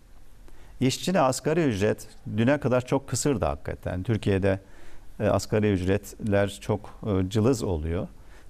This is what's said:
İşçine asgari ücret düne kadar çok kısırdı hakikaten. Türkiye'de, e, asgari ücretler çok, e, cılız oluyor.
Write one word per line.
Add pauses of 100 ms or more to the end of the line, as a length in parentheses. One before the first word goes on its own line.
(800)
İşçine
asgari
ücret (300)
düne
kadar
çok
kısırdı
hakikaten.
Türkiye'de, (600)
e,
asgari
ücretler
çok,
e,
cılız
oluyor. (420)